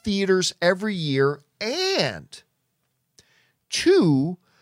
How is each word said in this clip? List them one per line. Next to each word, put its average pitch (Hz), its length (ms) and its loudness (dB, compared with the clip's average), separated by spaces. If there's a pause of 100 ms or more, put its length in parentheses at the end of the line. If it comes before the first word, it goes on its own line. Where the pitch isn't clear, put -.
theaters 190 560 0
every 190 360 0
year 143 480 0 (180)
and 220 800 -4 (1300)
two 180 680 2 (240)